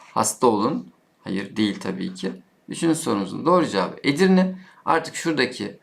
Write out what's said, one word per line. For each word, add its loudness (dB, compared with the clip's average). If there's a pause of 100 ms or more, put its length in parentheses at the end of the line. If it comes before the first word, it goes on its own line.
(140)
hasta 0
olun. 0 (320)
Hayır, -6
değil 0
tabii -6
ki. -8 (360)
Üçüncü 0
sorumuzun -4
doğru 4
cevabı -2
Edirne. 4 (260)
Artık -2
şuradaki -2